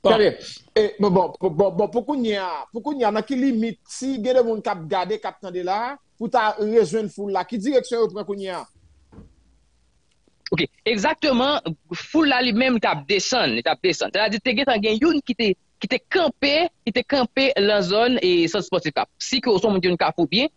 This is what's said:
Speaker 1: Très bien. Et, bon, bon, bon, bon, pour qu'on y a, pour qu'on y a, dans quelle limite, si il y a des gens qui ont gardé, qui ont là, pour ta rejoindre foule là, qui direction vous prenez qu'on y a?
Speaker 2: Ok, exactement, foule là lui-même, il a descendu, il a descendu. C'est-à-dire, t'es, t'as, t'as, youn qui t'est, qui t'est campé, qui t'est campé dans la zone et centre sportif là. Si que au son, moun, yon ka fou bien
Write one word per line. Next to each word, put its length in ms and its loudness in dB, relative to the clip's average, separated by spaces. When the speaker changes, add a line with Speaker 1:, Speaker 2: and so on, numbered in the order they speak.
Speaker 1:
Très 140 6
bien. 160 4
Et, 240 2
bon, 100 4
bon, 320 2
bon, 300 2
bon, 180 0
pour 160 -4
qu'on 180 -2
y 100 0
a, 160 -4
pour 100 -10
qu'on 160 -6
y 60 0
a, 80 2
dans 100 -2
quelle 200 -4
limite, 440 0
si 300 -8
il 100 -6
y 40 0
a 40 2
des 60 6
gens 220 2
qui 80 -4
ont 60 -2
gardé, 320 -2
qui 80 -10
ont 240 -10
là, 340 -4
pour 120 -6
ta 220 2
rejoindre 580 2
foule 240 -8
là, 100 0
qui 140 -8
direction 440 0
vous 120 0
prenez 120 -8
qu'on 100 -8
y 120 -8
a? 180 -8
Speaker 2:
Ok, 160 0
exactement, 760 0
foule 380 0
là 120 2
lui-même, 400 2
il 60 0
a 180 -2
descendu, 520 0
il 100 -2
a 160 2
descendu. 300 0
C'est-à-dire, 280 0
t'es, 140 -2
t'as, 240 2
t'as, 140 0
youn 320 2
qui 100 -4
t'est, 220 0
qui 120 -8
t'est 200 -4
campé, 580 0
qui 80 -4
t'est 100 0
campé 540 0
dans 80 2
la 160 2
zone 400 2
et 260 4
centre 160 -2
sportif 320 -2
là. 100 0
Si 220 -4
que 80 0
au 100 4
son, 120 2
moun, 120 2
yon 140 2
ka 180 0
fou 100 2
bien 320 0